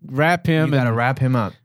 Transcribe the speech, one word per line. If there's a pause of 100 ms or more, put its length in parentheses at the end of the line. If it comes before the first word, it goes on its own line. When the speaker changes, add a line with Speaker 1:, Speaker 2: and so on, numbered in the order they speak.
Speaker 1:
wrap
him
Speaker 2:
You
gotta
Speaker 1:
and
Speaker 2:
wrap
him
up. (120)